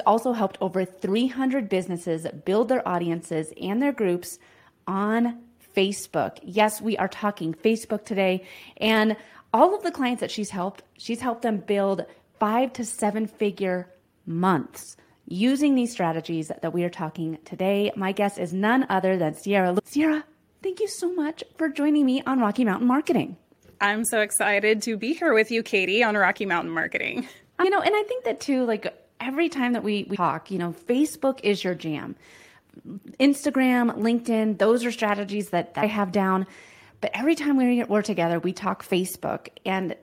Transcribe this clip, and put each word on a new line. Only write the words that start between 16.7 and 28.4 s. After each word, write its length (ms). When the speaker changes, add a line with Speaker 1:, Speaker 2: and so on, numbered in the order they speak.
Speaker 1:
we 100
are 60
talking 560
today. 500
My 160
guest 260
is 140
none 380
other 260
than 180
Sierra 380
Lu-, 100
Sierra, 400
thank 180
you 60
so 280
much 280
for 140
joining 340
me 220
on 140
Rocky 220
Mountain 240
Marketing. 520
Speaker 2:
I'm 240
so 160
excited 640
to 160
be 160
here 180
with 180
you, 120
Katie, 420
on 100
Rocky 300
Mountain 300
Marketing. 520
Speaker 1:
You 120
know, 100
and 160
I 60
think 220
that 140
too, 280